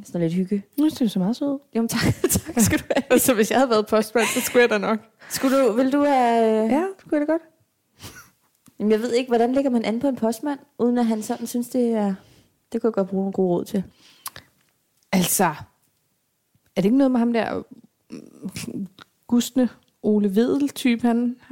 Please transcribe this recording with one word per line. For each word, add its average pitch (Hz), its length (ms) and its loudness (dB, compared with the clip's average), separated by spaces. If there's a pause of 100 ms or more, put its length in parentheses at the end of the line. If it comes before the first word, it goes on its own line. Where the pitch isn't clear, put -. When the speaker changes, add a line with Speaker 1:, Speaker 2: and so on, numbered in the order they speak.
Speaker 1:
Sådan 180 140 -6
lidt 165 120 0
hygge. 185 300 -2 (160)
Speaker 2:
Nu 302 120 2
synes - 80 -12
du 247 100 0
så 196 100 -2
meget 190 180 0
sød 285 120 -4
ud. 277 100 -4 (160)
Speaker 1:
Jo, 226 120 0
tak. - 280 0 (160)
<laughs> - 0 - (240)
Tak 233 100 4
skal 302 140 2
du - 60 -6 (260)
have. 247 100 6
Speaker 2:
<laughs> - 60 -2
Så 262 80 4
hvis 226 160 2
jeg 214 80 2
havde 262 120 2
været 214 160 2
postmand, 220 480 0
så 254 60 -2
skulle 240 220 2
jeg 240 80 4
da 214 80 0
nok. 202 200 -2 (320)
Speaker 1:
Skulle 269 320 0
du, 233 100 4
vil 254 200 2
du 285 120 2
have 233 600 2
Speaker 2:
Ja, 247 160 2 (160)
det - 120 -20
kunne 311 120 0
jeg 294 80 -2
da 311 40 2
godt. 330 100 -2 (1400)
Speaker 1:
Jamen, 208 140 0
jeg 214 80 2
ved 233 120 -4
ikke, 254 160 0
hvordan 240 240 2
lægger 277 180 0
man 233 140 0
an 226 160 -2
på 277 80 0
en 262 80 -2
postmand, 240 420 -4 (200)
uden 240 200 0
at 240 80 0
han 220 160 -2
sådan 233 240 -8
synes, 240 220 -6
det 247 240 0
er... 208 220 0 (580)
Det 233 80 -4
kunne 240 80 0
jeg 220 40 -2
godt 196 160 -2
bruge 190 140 -2
nogle 196 100 -4
gode 190 160 0
råd 175 160 0
til. 196 200 -4 (1300)
Speaker 2:
Altså, 190 320 2
er - 1400 -10
det 175 40 0
ikke 220 120 2
noget 269 140 4
med 254 80 0
ham 233 140 2
der, 220 300 -2 (480)
mm, - 760 -12 (400)
gustne 240 420 0 (340)
Ole 208 340 0
Vedel-type, 254 680 0
han 240 300 0 (160)